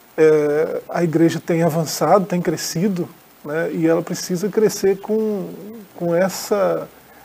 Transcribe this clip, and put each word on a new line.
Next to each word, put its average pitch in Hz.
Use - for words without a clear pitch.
é, 156
a 170
igreja 165
tem 165
avançado, 165
tem 180
crescido, 170
né? 160
E 170
ela 165
precisa 180
crescer 196
com, 214
com 170
essa 180